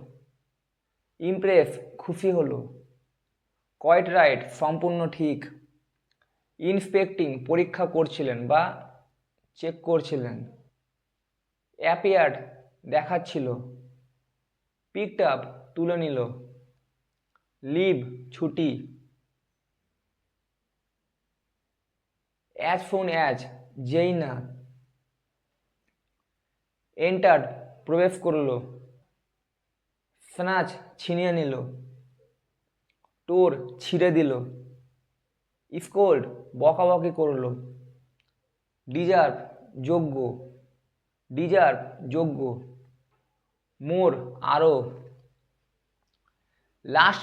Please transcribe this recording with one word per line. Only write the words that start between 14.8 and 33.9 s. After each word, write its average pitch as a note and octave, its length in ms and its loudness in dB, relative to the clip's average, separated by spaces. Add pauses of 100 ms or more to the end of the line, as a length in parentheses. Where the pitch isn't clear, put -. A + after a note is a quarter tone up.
পিকড G#3 260 -6 (120)
আপ C3+ 100 -2 (340)
তুলে E3+ 280 -2
নিল, C#3+ 140 -4 (1600)
লিভ F3+ 220 2 (380)
ছুটি, D#3 340 -2 (3750)
as F3 340 -2
soon F#3+ 180 -2 (200)
as B2+ 100 -2 (540)
যেই E3+ 200 2 (120)
না, C3+ 80 -6 (2750)
এন্টার্ড F#3 340 4 (440)
প্রবেশ F3+ 260 2 (120)
করলো, D3 300 0 (1800)
স্ন্যাচ F3+ 340 -2 (340)
ছিনিয়ে F3 380 0
নিল, C#3 140 -2 (1800)
টোর F3+ 220 6 (320)
ছিঁড়ে F3+ 340 2